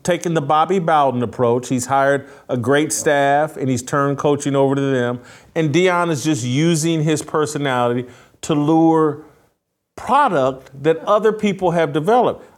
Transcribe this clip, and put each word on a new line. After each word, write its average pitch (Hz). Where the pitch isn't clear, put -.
taken 175
the 156
Bobby 160
Bowden 147
approach. 120
He's 127
hired 139
a 131
great 139
staff, 143
and 139
he's 131
turned 143
coaching 143
over 139
to 139
them. 123
And 160
Deion 175
is 147
just 151
using 160
his 151
personality 127
to -
lure 156
product 180
that 160
other 214
people 190
have 160
developed. 175